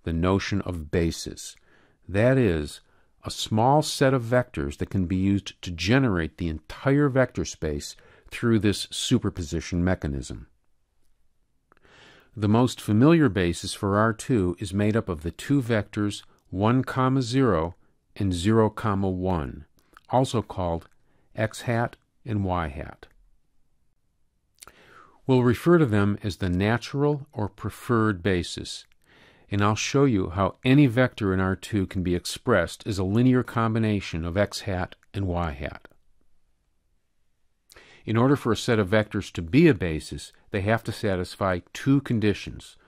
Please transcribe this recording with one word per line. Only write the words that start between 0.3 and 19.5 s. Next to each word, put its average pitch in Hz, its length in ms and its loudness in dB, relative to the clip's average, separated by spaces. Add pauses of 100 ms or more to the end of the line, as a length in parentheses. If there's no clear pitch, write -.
of 82 280 -10
basis. - 640 -4 (500)
That 113 300 2
is, 85 440 0 (440)
a - 60 -8
small 131 520 2
set 139 320 2
of 127 80 -2
vectors 113 560 -2
that 90 120 -6
can 95 160 0
be 95 100 0
used 98 460 0
to - 80 -10
generate 90 640 0
the 87 120 -4
entire 139 600 -2
vector 123 360 0
space 76 520 -8 (340)
through 113 280 2
this 101 320 0
superposition 87 920 -2
mechanism. 71 640 -4 (1900)
The 104 120 0
most 117 320 2
familiar 139 480 4
basis 90 460 0
for 101 240 0
R 110 140 4
two 98 480 0
is 98 120 -8
made 104 240 0
up 110 120 -2
of 82 140 -6
the 87 80 -4
two 143 300 -2
vectors 104 640 -4 (280)
one, 113 340 2
comma 131 380 0
zero 110 520 0 (400)
and 98 180 -2
zero, 107 380 4
comma 98 380 -2
one, 90 560 -4 (460)